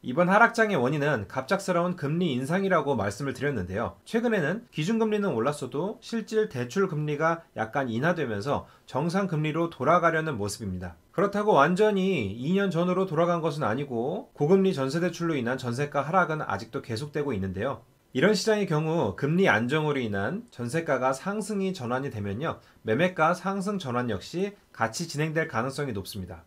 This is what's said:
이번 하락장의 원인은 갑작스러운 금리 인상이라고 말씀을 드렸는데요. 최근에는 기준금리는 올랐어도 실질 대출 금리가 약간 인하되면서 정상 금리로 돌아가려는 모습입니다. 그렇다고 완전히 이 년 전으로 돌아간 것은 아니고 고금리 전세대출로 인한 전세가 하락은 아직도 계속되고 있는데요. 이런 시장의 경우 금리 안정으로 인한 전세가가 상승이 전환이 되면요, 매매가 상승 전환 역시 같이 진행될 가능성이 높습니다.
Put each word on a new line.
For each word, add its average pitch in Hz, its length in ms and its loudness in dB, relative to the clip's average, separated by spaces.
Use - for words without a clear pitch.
이번 170 220 2
하락장의 220 480 6
원인은 139 500 0
갑작스러운 175 680 0
금리 160 380 0
인상이라고 147 640 0
말씀을 110 380 -2
드렸는데요. 101 640 -4
최근에는 214 640 0
기준금리는 208 580 0
올랐어도 143 720 -2
실질 220 480 -2
대출 131 400 -2
금리가 151 540 -2
약간 123 320 -2
인하되면서 123 760 -2
정상 165 400 -2
금리로 160 460 -2
돌아가려는 160 680 2
모습입니다. 95 580 -6
그렇다고 202 420 2
완전히 180 760 4
이 127 220 -2
년 196 160 2
전으로 180 380 2
돌아간 170 340 2
것은 151 220 -2
아니고 131 680 -2
고금리 185 420 4
전세대출로 165 640 -2
인한 123 200 -2
전세가 127 460 -2
하락은 156 400 0
아직도 110 400 -4
계속되고 143 500 -4
있는데요. 95 480 -4
이런 180 220 4
시장의 208 320 0
경우 156 480 0
금리 160 340 2
안정으로 139 500 2
인한 113 520 -2
전세가가 131 640 -2
상승이 202 600 -4
전환이 131 380 -4
되면요, 107 480 -4
매매가 160 500 2
상승 196 460 -4
전환 123 320 -2
역시 180 440 -4
같이 117 360 -2
진행될 156 400 -2
가능성이 131 460 -4
높습니다. 90 540 -10